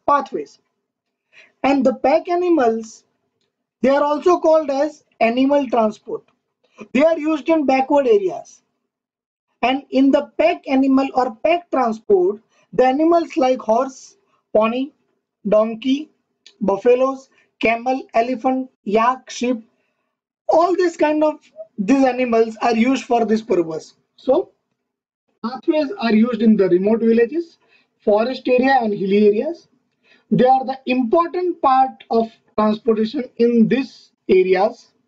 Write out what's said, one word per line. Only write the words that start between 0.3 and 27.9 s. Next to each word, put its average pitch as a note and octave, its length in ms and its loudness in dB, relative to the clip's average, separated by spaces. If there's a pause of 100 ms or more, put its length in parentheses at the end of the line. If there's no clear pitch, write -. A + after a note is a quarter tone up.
And C4+ 220 0
the C4 100 2
pack D#4+ 340 0
animals, D4 760 -2 (800)
they C4 80 2
are C#4+ 120 2
also D4 360 0
called D#4+ 320 2
as C#4+ 340 -4 (160)
animal C4 480 0
transport. A3 540 -4 (680)
They C4+ 120 2
are D#4+ 140 2
used D4 300 -4
in D#4+ 180 0
backward C4 400 0
areas. G3+ 560 -2 (1000)
And C4+ 280 -2
in C4+ 200 4
the C#4+ 280 0
pack E4+ 300 0
animal C4+ 460 2
or B3 200 -2 (100)
pack E4+ 260 -2
transport, G#3+ 720 0 (320)
the B3 140 2
animals D#4+ 500 0
like B3+ 240 0
horse, B3+ 560 -4 (380)
pony, A#3 380 0 (540)
donkey, A3+ 640 -2 (520)
buffaloes, B3 640 0 (300)
camel, A#3 440 -2 (120)
elephant, B3+ 560 -2 (140)
yak, A#3 440 -2
sheep, A#3+ 400 -6 (800)
all F4 280 2
this F4 200 -2
kind D4+ 260 0
of, D4+ 160 -2 (380)
these B3+ 280 2
animals A#3 580 0
are A#3+ 120 0
used A#3+ 300 0
for A#3 220 0
this G#3+ 160 -2
purpose. D#3+ 520 -4 (220)
So D4+ 360 -2 (920)
pathways C4+ 540 -4
are A3+ 160 -2
used A3 260 0
in A3 160 4
the F#3 140 0
remote G3+ 300 0
villages, A#3 580 -2 (400)